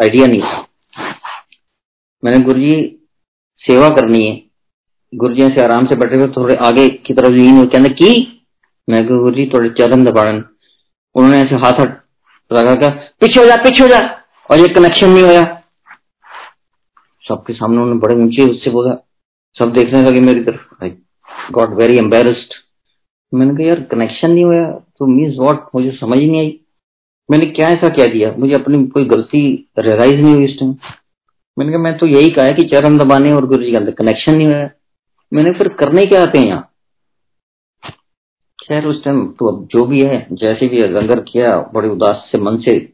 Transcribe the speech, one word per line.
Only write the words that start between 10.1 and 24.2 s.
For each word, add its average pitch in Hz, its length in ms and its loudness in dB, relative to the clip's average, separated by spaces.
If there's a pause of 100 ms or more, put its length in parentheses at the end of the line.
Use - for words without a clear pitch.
उन्होंने 135 220 4
ऐसे 135 180 0
हाथ 123 260 0
हट-, - 180 -4 (540)
लगा 120 220 2
क्या, 143 140 0
"पीछे - 520 0
हो 240 40 6
जा, 233 100 6
पीछे 254 280 2
हो 254 40 6
जा," 247 380 0 (260)
और 151 80 4
ये 175 80 6
कनेक्शन 175 420 2
नहीं 185 140 6
होया। 170 400 2 (1600)
सबके 113 260 -10
सामने 113 240 -4
उन्होंने 120 220 -2
बड़े 110 160 0
ऊंचे 120 360 0
उससे 117 200 -6
बोला, 120 360 -4 (460)
सब 120 200 -4
देखने 127 280 2
लगे 127 200 2
मेरी 127 220 2
तरफ। - 240 -8 (160)
I 92 40 -8 (680)
got 113 120 0
very 113 260 0
embarrassed। 117 600 0 (800)
मैंने 131 180 0
कहा, 160 160 -4
"यार, 170 140 -2
कनेक्शन 117 500 -4